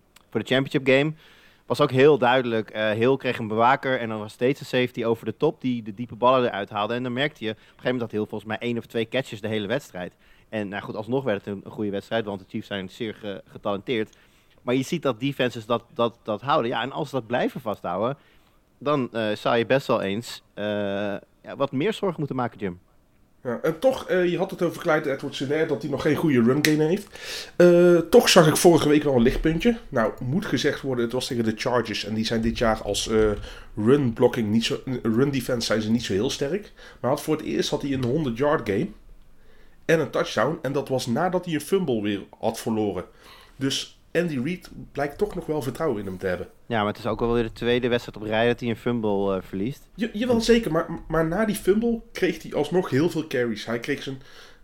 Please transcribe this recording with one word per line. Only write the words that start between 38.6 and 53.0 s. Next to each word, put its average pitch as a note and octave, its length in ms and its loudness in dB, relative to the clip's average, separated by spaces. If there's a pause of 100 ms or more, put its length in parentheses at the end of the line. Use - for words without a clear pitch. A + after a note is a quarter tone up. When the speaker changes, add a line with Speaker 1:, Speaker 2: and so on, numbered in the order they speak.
Speaker 2:
game A2+ 180 0 (1000)
en E3 140 4
een C3 100 -2
touchdown. D3+ 520 0
En C#3 100 -4
dat C#3 180 -2
was B2+ 160 0
nadat F3 400 0
hij E3+ 80 -4
een C#3+ 80 -2
fumble D3+ 400 0
weer G2+ 200 -2 (180)
had - 200 -2
verloren. G#2 460 -2 (500)
Dus - 440 -4 (120)
Andy D#3+ 320 -2
Reid F3+ 260 -8 (220)
blijkt D3 260 -4
toch G3+ 180 -2
nog F3 100 -8
wel D3+ 160 -2
vertrouwen C3 380 -4
in G2 60 -8
hem F#2+ 120 -8
te F#2+ 100 -4
hebben. F2+ 200 -4 (180)
Speaker 1:
Ja, A#2 120 -2
maar G#2 100 2
het G#2 100 -4
is - 80 -12
ook A2 160 -2
alweer A#2 220 2
de A2 80 -4
tweede A#2+ 360 0
wedstrijd A#2 300 -2
op G#2 60 -10
rij A2 240 2
dat A#2+ 120 0
hij A#2+ 100 -4
een A2+ 60 0
fumble, G#2 600 0
eh, F#2 80 -4
verliest. G#2 520 -6
Speaker 2:
Ja, A#3 180 -4
jawel, A3+ 280 0
zeker. A3+ 300 4
Maar, E3 160 0 (200)
maar D#3+ 200 0
na F#3+ 180 0
die G#3 100 -2
fumble A3+ 460 2 (100)
kreeg F3+ 320 -2
hij - 100 -12
alsnog F3 360 0
heel D3+ 200 2